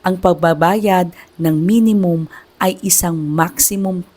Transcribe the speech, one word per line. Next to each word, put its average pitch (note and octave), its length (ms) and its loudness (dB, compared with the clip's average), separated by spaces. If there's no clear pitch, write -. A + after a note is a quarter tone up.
ang F#3+ 160 -2
pagbabayad F3 960 2
ng D#3+ 240 0
minimum F#3+ 640 2
ay F#3 240 -2
isang F3 400 -2
maximum F3 800 -2